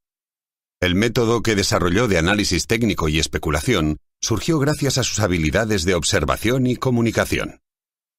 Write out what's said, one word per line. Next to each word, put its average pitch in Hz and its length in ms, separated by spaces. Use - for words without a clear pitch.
El 90 160
método 113 440
que 110 140
desarrolló 98 540
de 92 100
análisis 90 480
técnico 101 420
y 76 120
especulación 78 800
surgió 151 380
gracias 139 400
a 117 60
sus - 160
habilidades 90 640
de 92 100
observación 104 720
y 123 80
comunicación. 113 840